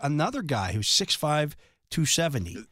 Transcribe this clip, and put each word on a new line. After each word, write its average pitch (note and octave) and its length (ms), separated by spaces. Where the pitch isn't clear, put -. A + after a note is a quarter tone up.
another D#3 400
guy G#2+ 300
who's G#2 160
six - 260
five, D3+ 420
two D#3+ 160
seventy. C3 540